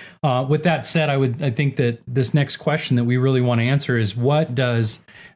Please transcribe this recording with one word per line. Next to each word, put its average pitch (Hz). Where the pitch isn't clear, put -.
uh, 127
with 147
that 156
said, 156
I 139
would, 135
I 139
think 139
that 120
this 123
next 147
question 151
that 120
we 120
really 131
want 120
to 117
answer 131
is, 104
what 139
does 117